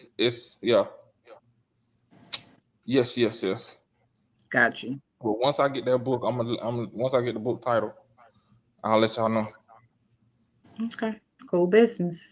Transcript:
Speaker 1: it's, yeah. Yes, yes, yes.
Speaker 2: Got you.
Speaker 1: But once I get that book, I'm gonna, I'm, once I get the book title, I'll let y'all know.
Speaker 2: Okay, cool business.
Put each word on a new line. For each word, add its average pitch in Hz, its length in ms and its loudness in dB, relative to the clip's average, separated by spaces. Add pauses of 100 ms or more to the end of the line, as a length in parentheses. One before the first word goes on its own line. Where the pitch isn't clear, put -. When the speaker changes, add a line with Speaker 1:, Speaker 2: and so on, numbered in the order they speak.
(180)
Speaker 1:
it's, - 440 -2
yeah. 110 240 4 (2000)
Yes, 127 340 2
yes, 113 260 0
yes. 101 340 -6 (720)
Speaker 2:
Got 117 340 0
you. 131 160 -8 (220)
Speaker 1:
But 107 180 -2
once 143 200 2
I 139 100 2
get 131 160 -6
that 127 140 2
book, 120 260 -2
I'm 117 120 0
gonna, 117 240 -4
I'm, 117 320 -6
once 131 200 -2
I 127 80 4
get 120 140 -4
the 113 40 -8
book 117 240 -4
title, 110 300 0 (880)
I'll 110 160 4
let 110 160 2
y'all 113 140 0
know. 110 180 0 (1500)
Speaker 2:
Okay, 220 220 -6 (340)
cool 180 180 2
business. 185 500 4 (140)